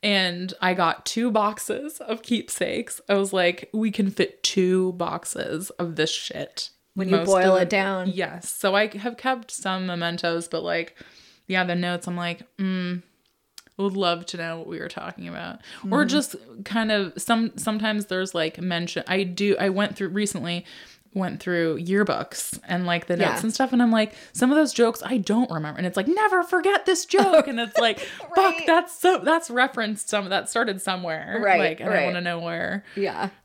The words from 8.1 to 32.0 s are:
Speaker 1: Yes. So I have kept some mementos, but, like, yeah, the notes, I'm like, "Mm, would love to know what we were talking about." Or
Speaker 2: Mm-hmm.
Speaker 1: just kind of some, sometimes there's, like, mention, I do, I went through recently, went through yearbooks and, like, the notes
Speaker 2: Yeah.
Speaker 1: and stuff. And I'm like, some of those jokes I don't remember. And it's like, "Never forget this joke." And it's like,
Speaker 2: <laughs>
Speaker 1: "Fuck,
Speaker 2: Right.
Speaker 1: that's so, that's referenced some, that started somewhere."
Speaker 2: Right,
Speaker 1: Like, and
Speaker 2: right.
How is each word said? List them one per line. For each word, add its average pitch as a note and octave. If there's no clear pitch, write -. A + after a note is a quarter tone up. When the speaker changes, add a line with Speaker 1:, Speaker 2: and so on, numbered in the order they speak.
Speaker 1:
Yes. F3
So -
I G#3+
have A3+
kept B3+
some F#3
mementos, E3+
but, D#3+
like, E3+
yeah, F#3
the F3
notes, F3
I'm F3
like, F3
"Mm, F3+
would G3
love F3
to -
know E3
what E3
we E3
were E3
talking F3
about." E3+
Or C4+
Speaker 2:
Mm-hmm. D4
Speaker 1:
just C#4
kind A3
of G3+
some, A3+
sometimes G#3+
there's, F#3
like, E3
mention, F3
I G3
do, F#3+
I G3
went G3+
through G3
recently, F3
went F3
through E3+
yearbooks -
and, F3+
like, E3+
the F3
notes F#3+
Speaker 2:
Yeah. -
Speaker 1:
and A3
stuff. C4
And B3
I'm A#3
like, G#3+
some B3+
of D4
those D#4
jokes A#3
I B3
don't A3+
remember. D#3
And F3+
it's F3+
like, G3
"Never F#4+
forget F#4+
this F4+
joke." E4+
And B3
it's A#3
like, A3+
Speaker 2:
<laughs> -
Speaker 1:
"Fuck, -
Speaker 2:
Right. F4
Speaker 1:
that's E4+
so, F4+
that's D#4+
referenced A#3+
some, G3+
that G3
started A3
somewhere." F3+
Speaker 2:
Right, G3
Speaker 1:
Like, E3
and -
Speaker 2:
right. E3